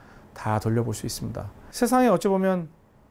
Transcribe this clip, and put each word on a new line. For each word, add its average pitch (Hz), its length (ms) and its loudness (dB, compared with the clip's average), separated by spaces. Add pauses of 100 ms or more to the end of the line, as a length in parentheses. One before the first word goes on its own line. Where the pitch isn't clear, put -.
(340)
다 107 260 -2
돌려볼 113 340 0
수 - 100 -10
있습니다. 110 460 -8 (220)
세상에 247 340 2
어찌 202 220 4
보면 190 400 0 (420)